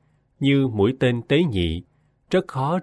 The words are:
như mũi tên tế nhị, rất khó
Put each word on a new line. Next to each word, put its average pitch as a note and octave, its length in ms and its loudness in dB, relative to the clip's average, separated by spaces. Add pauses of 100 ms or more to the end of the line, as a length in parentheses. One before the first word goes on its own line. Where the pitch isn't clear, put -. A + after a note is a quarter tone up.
(400)
như C#3 280 2
mũi A2 320 2
tên A#2+ 220 0
tế D3+ 220 2
nhị, F2 380 -2 (480)
rất F#3 180 0
khó C#3+ 340 -4